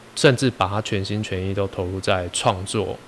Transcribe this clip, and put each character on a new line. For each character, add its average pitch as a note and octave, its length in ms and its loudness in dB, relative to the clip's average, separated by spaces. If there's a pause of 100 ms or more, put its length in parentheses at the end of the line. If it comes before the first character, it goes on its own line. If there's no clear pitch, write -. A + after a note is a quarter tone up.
(160)
甚 C3+ 200 6
至 C3 160 2
把 F#2+ 160 0
他 G2+ 140 -2
全 G2 220 -2
心 G#2 200 -2
全 F#2 200 -4
意 G2 100 -2
都 G2 140 0
投 F#2+ 180 -6
入 F#2+ 160 -4
在 F#2 320 0
创 G2 320 0
作 G2 420 -2